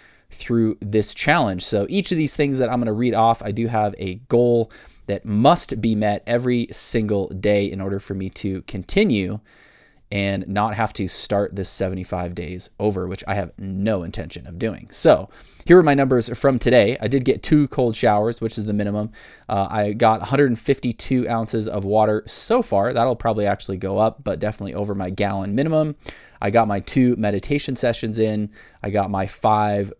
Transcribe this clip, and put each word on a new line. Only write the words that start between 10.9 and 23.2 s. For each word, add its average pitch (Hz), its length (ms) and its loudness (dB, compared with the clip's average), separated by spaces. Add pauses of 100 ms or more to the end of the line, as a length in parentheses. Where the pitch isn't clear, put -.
to 95 160 -4
start - 480 -4
this 95 140 -6
seventy-five 92 640 -6
days 90 420 -10
over, 98 300 -2
which 95 180 -10
I 98 100 -4
have 90 220 -6
no 95 460 -2
intention 87 440 -10
of 87 120 -14
doing. 107 320 -6
So - 380 4 (360)
here 175 140 10
are 165 40 8
my 147 100 4
numbers 131 340 2 (100)
from 135 220 2
today. 117 400 4
I - 80 -4
did 127 160 0
get - 180 0
two 147 280 4
cold 123 260 0
showers, 110 460 2
which 110 160 -4
is 107 80 -6
the 104 80 -2
minimum. 104 400 -2 (340)
Uh, 98 220 0
I 107 240 0
got 110 300 4
a - 20 -6
hundred 139 220 4
and 113 120 0
fifty-two 127 680 -2
ounces 113 400 -2
of 98 160 -4
water 107 400 2
so - 360 0
far. 107 300 0
That'll 123 240 2
probably 107 300 0